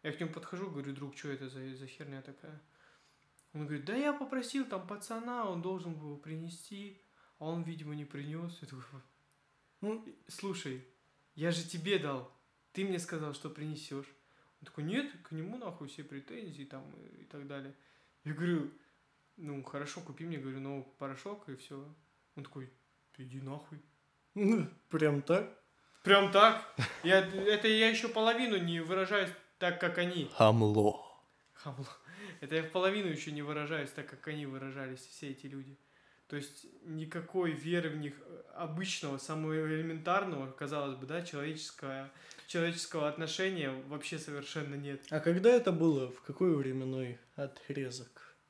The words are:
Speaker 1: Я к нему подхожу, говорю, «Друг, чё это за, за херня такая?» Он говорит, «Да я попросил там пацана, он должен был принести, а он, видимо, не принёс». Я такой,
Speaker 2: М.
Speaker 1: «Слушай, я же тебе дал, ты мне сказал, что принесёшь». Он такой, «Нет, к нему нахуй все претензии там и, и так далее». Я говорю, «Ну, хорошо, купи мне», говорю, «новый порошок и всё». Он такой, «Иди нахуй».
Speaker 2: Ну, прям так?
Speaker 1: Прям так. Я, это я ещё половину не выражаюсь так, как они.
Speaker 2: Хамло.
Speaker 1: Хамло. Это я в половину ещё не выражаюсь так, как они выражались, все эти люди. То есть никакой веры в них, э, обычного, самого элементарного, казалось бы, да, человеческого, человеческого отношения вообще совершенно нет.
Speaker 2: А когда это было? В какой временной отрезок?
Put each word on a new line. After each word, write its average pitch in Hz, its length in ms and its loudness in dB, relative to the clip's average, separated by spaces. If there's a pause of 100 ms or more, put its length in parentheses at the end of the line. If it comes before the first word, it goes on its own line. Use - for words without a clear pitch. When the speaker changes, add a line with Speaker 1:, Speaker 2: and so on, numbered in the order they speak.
Speaker 1:
Я 151 100 -4
к - 80 -8
нему 165 100 -2
подхожу, 175 400 -8
говорю, 139 240 -8
«Друг, 139 220 -10
чё 147 160 -10
это 131 160 -10
за, 131 260 -12
за 131 120 -14
херня 139 360 -14
такая?» 147 380 -18 (920)
Он 151 120 -6
говорит, 143 180 -6
«Да 196 120 -4
я 285 160 2
попросил 269 540 -4
там 185 200 -6
пацана, 226 640 -6
он 170 140 -2
должен 175 320 -4
был 151 240 -8
принести, 170 800 -10 (380)
а 156 80 -8
он, 170 160 -2
видимо, 156 320 -6
не 147 100 -6
принёс». 151 580 -8
Я 139 60 -14
такой, 127 160 -12 (960)
Speaker 2:
М. 220 220 -4 (240)
Speaker 1:
«Слушай, 139 560 -6 (500)
я 160 160 0
же 170 140 0
тебе 180 340 0
дал, 135 340 -2 (400)
ты 190 120 -2
мне 185 160 0
сказал, 156 340 -4
что 147 160 -8
принесёшь». 151 560 -8 (540)
Он 151 60 -18
такой, - 180 -8
«Нет, 247 220 0 (180)
к - 80 -12
нему 175 240 -6
нахуй 180 320 -10
все 147 160 -14
претензии 143 600 -12
там 139 280 -14
и, - 300 -20
и - 20 -18
так 143 240 -14
далее». 139 260 -10 (500)
Я 151 100 -4
говорю, 160 360 0 (640)
«Ну, 147 280 -8
хорошо, 143 360 -8
купи 160 240 -12
мне», 165 140 -6
говорю, 135 220 -8
«новый 139 240 -6 (140)
порошок 143 500 -8
и 131 80 -10
всё». 139 280 -14 (520)
Он 143 80 -10
такой, 131 260 -12 (480)
«Иди 131 220 -10
нахуй». 147 380 -10 (560)
Speaker 2:
Ну, 202 340 4 (220)
прям 147 320 6
так? 185 360 2 (460)
Speaker 1:
Прям 196 260 10
так. 220 340 10 (380)
Я, 185 240 8
это 202 420 4
я 220 220 8
ещё 220 180 0
половину 233 500 4
не 170 220 0
выражаюсь 190 500 2 (280)
так, 175 220 2
как 175 180 2
они. 175 380 0
Speaker 2:
Хамло. 107 680 8 (500)
Speaker 1:
Хамло. 131 320 -10 (540)
Это 147 160 -4
я 160 60 4
в 160 80 -6
половину 190 380 4
ещё 151 240 -2
не 147 100 -4
выражаюсь 147 480 -2
так, 139 180 -10
как 139 200 -12
они 151 180 -6
выражались, 135 540 -8
все - 300 -12
эти 135 160 -12
люди. 135 300 -12 (520)
То 147 80 -6
есть - 300 -10 (180)
никакой 165 680 -2
веры 165 380 0
в 151 60 -4
них, 147 240 -4
э, - 220 -16 (120)
обычного, 160 640 -4
самого 156 360 -2
элементарного, 160 960 0
казалось 139 440 -2
бы, 131 100 -10
да, 165 160 -4
человеческого, 143 840 -6 (380)
человеческого 170 600 0
отношения 160 600 0 (180)
вообще 147 300 -6
совершенно 143 580 -6
нет. 143 240 -6 (100)
Speaker 2:
А 156 100 2
когда 185 300 8
это 240 220 8
было? 147 400 6
В - 100 -14
какой 180 320 4
временной 131 640 0 (180)
отрезок? 135 1000 -8 (140)